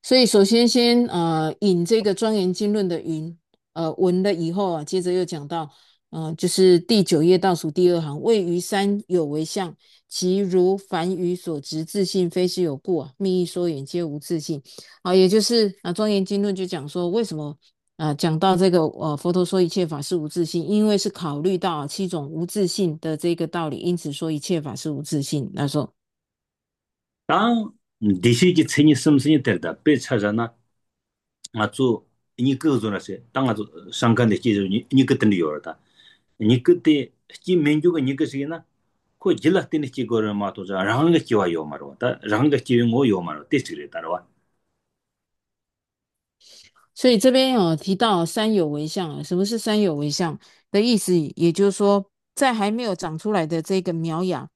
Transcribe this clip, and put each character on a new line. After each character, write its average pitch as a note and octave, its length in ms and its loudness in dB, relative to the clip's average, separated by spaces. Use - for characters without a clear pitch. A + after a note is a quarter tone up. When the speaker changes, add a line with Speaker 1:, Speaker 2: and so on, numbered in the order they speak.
Speaker 1:
所 B3+ 120 2
以 B3+ 80 6
首 G#3 200 6
先 A#3 240 4
先， A#3+ 400 4
呃， D#3+ 440 -2
引 F3+ 220 2
这 A3 200 2
个 G3+ 100 0
庄 A3 220 -2
严 F#3 180 0
经 G#3 180 -2
论 G#3 160 0
的 E3+ 140 -4
云， D#3+ 340 -8
呃， D#3+ 220 -4
文 F#3 260 2
了 G3+ 100 2
以 E3 200 -2
后 F#3+ 220 -2
啊， D3+ 100 -6
接 F#3 180 -4
着 F3+ 100 -2
又 F3+ 140 0
讲 D3+ 220 -12
到， D#3+ 240 -8
呃， D#3+ 240 -8
就 F3+ 120 -4
是 F3+ 320 6
第 G#3 220 2
九 D#3+ 220 2
页 F3+ 160 6
倒 F#3 160 2
数 D#3+ 160 -6
第 F3+ 200 4
二 E3+ 80 0
行 D3+ 220 -8
，“谓 A3 180 2
于 F3 200 -2
三 G3+ 480 -2
有 F3 180 0
为 D3+ 180 -4
相， E3+ 320 -8
即 F#3 300 -2
如 F#3 400 2
凡 F#3 380 -4
愚 F3 200 -2
所 E3 240 -8
执 D#3 240 -8
自 G3 220 -2
性， F3+ 240 0
非 F3+ 180 0
是 F3+ 140 -2
有 D3 160 -2
故 E3+ 220 -2
啊， C3+ 180 -12
密 F#3 240 0
意 F3 60 0
说 F3 200 -4
远， C#3+ 160 -4
皆 F3 200 -6
无 D3 160 -6
自 E3 200 -6
性。” D3+ 220 -8
啊， F3+ 140 0
也 F#3 120 8
就 G#3 140 4
是， G#3+ 400 2
啊， F3 100 -6
庄 G#3+ 200 0
严 G3 120 2
经 G3+ 160 -2
论 G3+ 140 0
就 F#3 140 -6
讲 D3+ 200 -8
说， F3 220 -4
为 A3+ 140 0
什 F3+ 120 -6
么， D3 220 -10
啊， D#3 160 -2
讲 D#3 240 0
到 F#3 180 4
这 F#3 140 4
个， E3+ 140 4
呃， D3+ 340 -4
佛 F3 160 -2
陀 F3+ 100 2
说 F#3+ 160 0
一 F3+ 80 4
切 F3 200 -2
法 D3+ 120 -8
是 C#3+ 160 -4
无 D#3 120 -4
自 E3+ 180 -2
性， E3+ 180 -4
因 G#3 220 2
为 G#3 100 4
是 G3 140 0
考 D3 300 -6
虑 F#3 180 0
到 E3 300 -4
七 F#3+ 200 -6
种 D#3+ 220 -6
无 D#3+ 160 -6
自 F#3+ 220 -2
性 E3+ 320 -2
的 D#3+ 180 -4
这 E3+ 160 0
个 E3 140 -4
道 E3 220 -4
理， C3 80 -6
因 F3 200 -2
此 D3+ 160 -8
说 D#3+ 180 -6
一 D3+ 60 -2
切 D#3+ 240 -2
法 D3 140 -10
是 D#3 160 -6
无 C#3+ 100 -6
自 D3+ 220 -4
性。 C#3+ 280 -4
那 C#3 160 -4
说。 D3 240 -4
Speaker 2:
당, G3+ 480 0
디시지 D3+ 460 4
체니 D3+ 260 4
숨스니 C#3+ 480 4
데르다. F2 400 -2
빼 D3+ 160 4
찾아나. A2+ 560 -2
아주, A2+ 500 0
니 C3 220 0
그거 D3 180 2
좀 G#2+ 160 -2
하세요. F#2+ 240 -10
당 C3+ 180 0
아주 G#2 160 -4
상관된 A2+ 480 2
기준, G2+ 300 0
니, G#2 240 -2
니 C3 120 6
그때 B2 200 0
니 G2+ 140 4
열었다. D2+ 400 -6
니 A#2+ 200 2
그때 D#3 500 2
지 F3+ 140 0
민주가 D3+ 460 2
니 C3 140 -2
그시기나? D3 500 -6
그 F3+ 180 0
질라때는 D3+ 540 0
기고를 A2 460 -2
마토자, G2 480 -4
랑가 C#3+ 340 4
기와 G2+ 360 0
요 D#2+ 120 -4
말로 C#2+ 220 -14
왔다. A#2+ 360 -4
랑가 B2 340 2
기와 A#2+ 500 2
요 F#2+ 140 2
말로 D2+ 260 -10
떼치기를 E2+ 420 -4
따라와. E2 380 -8
Speaker 1:
所 - 160 2
以 A#3+ 80 6
这 B3+ 140 6
边 C4 220 2
有 F3 220 2
提 F#3+ 200 -2
到 F#3 300 2
三 A3 280 -2
有 F3 140 2
为 D3 200 -4
相 E3+ 300 -6
啊， D3 60 -10
什 F3+ 120 -4
么 F#3 100 2
是 A3+ 120 -4
三 G#3+ 240 0
有 F3 140 2
为 D3 140 -2
相 D#3 280 -4
的 G3+ 80 2
意 A#3 160 4
思？ F#3 180 0
也 E3+ 160 2
就 G3 200 2
是 - 0 -
说， G3+ 340 2
在 C4 180 2
还 G#3 160 -2
没 A#3 140 -4
有 G#3 100 -4
长 D#3+ 240 -8
出 G#3+ 140 -4
来 F3+ 160 0
的 D#3+ 140 -2
这 F#3+ 200 -2
个 F3+ 100 -4
苗 E3 320 -4
芽 D#3+ 320 -4